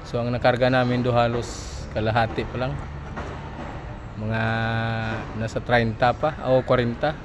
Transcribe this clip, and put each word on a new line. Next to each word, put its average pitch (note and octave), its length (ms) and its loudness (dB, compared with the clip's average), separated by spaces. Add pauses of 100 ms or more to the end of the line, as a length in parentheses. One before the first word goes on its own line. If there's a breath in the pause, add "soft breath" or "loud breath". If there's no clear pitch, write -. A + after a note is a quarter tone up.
So, A#2+ 100 -4
ang A#2+ 140 0
nakarga B2 400 4
namin B2 320 4
do B2 100 4
halos A#2+ 320 2 (460)
kalahati A2 560 2
pa - 80 -8 (100)
lang. C#3 60 -4 (1500)
Mga A2 240 -2 (960)
nasa A2+ 240 -4
treinta A#2 540 4
pa D3+ 180 0 (160)
o C3 140 6
kwarenta. B2 500 2 (100)